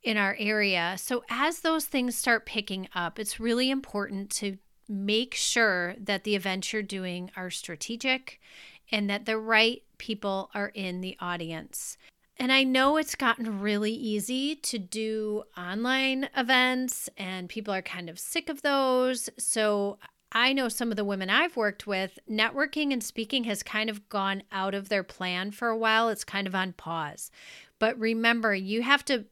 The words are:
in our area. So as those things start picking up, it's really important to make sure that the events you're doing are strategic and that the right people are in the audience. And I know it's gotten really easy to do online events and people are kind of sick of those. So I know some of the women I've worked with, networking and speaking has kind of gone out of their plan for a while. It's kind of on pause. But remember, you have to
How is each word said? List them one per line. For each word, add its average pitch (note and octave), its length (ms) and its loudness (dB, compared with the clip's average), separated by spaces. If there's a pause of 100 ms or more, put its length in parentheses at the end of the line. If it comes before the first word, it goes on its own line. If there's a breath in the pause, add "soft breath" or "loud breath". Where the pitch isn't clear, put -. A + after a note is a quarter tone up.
in A3+ 160 0
our G3+ 220 4
area. G3 580 2
So B3 320 -2
as C#4 300 0
those D#4+ 260 2
things B3 300 0
start A#3 300 2
picking F#3+ 500 -6
up, F3 240 -4
it's G#3+ 200 -6
really A#3 300 2
important G3+ 640 -4
to G3 260 -4 (300)
make G#3 480 -2
sure F#3+ 640 2
that G3 240 -2
the G#3 120 0
events F#3+ 360 -2
you're G#3+ 100 -2
doing F#3 540 -6
are F#3 140 -8
strategic A#3+ 920 -4 (520 loud breath)
and G#3 180 0
that G3+ 160 -2
the A3 120 0
right A3 460 4 (140)
people G3 560 -4
are G#3 200 -4
in F#3 280 -6
the F#3 180 -8
audience. E3 800 -8 (400 soft breath)
And B3+ 140 2
I C4+ 120 8
know C4 340 6
it's D#4 160 0
gotten A3+ 480 0
really G#3 300 2
easy B3 640 -2
to B3 240 -4
do G#3+ 640 -4 (120)
online C4 800 0
events B3+ 800 2
and F#3 320 -6
people G#3 240 -6
are F#3+ 120 0
kind F3 260 -8
of E3+ 80 -12
sick - 320 -6
of D4 140 -6
those. B3+ 720 2
So G#3 640 0 (320 loud breath)
I B3+ 220 4
know C4+ 140 2
some A#3 240 -2
of G#3 60 -2
the G#3 80 0
women F#3+ 240 -2
I've D4+ 280 4
worked G#3 280 0
with, F#3+ 320 -2 (120)
networking C#4 640 0
and A#3+ 120 0
speaking A3+ 400 -4
has G#3+ 180 -2
kind A3 280 -2
of G#3 200 -10
gone G3 420 -2
out F#3+ 220 -2
of G3 160 -6
their G3 140 2
plan F#3 480 -4
for A#3+ 160 -4
a A3+ 100 0
while. A3+ 320 4
It's G#3+ 140 -4
kind G3+ 240 -4
of F#3 80 -4
on F#3 180 0
pause. D#3+ 560 -6 (480 loud breath)
But A#3 220 2
remember, A3+ 560 4
you G3 260 -2
have C4+ 240 4
to A#3 260 0